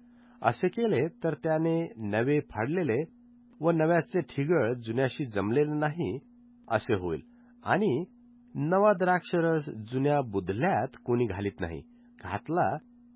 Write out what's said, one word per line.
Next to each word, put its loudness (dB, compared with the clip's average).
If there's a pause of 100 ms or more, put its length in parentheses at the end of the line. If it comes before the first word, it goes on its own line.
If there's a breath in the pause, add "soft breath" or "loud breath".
(420 loud breath)
असे 2
केले 0
तर -4
त्याने -2
नवे 0
फाडलेले -2 (560)
व 2
नव्याचे 2
ठिगळ 0
जुन्याशी -2
जमलेले 0
नाही -2 (500)
असे 0
होईल. -2 (440 loud breath)
आणि 2 (500)
नवा 4
द्राक्षरस 0
जुन्या 0
बुधल्यात 0 (160)
कोणी 2
घालीत -4
नाही, -6 (420 loud breath)
घातला -2 (400)